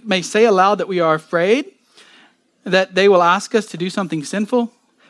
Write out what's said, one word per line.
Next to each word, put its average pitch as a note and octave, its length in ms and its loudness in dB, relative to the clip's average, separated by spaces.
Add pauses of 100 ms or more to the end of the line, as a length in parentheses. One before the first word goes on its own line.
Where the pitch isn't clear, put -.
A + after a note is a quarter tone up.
may F#3+ 180 -2
say G#3+ 240 2
aloud G3 340 2
that E3+ 80 -6
we F3+ 120 -4
are D#3+ 140 2
afraid F3+ 520 0 (1000)
that F#3+ 300 -2
they G3 140 4
will F3+ 120 4
ask F3 320 0
us G#3+ 120 -2
to - 100 -14
do F3 140 -6
something E3 340 -6
sinful, A3 480 -4 (380)